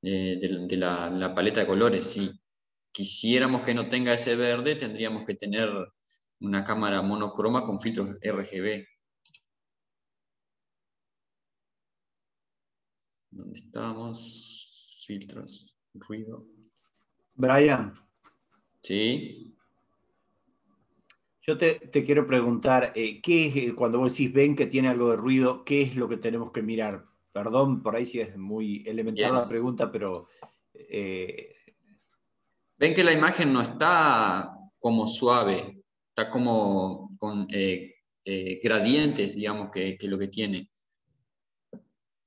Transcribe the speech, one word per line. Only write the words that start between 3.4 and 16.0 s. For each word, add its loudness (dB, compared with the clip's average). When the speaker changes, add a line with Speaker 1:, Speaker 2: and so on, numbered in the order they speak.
Speaker 1:
que -2
no -2
tenga 2
ese 0
verde, 0
tendríamos -6
que -6
tener -2
una -2
cámara 0
monocroma -2
con -6
filtros -4
R -4
G -10
B. -4
¿Dónde -18
estamos? -10
Filtros, -14
ruido. -14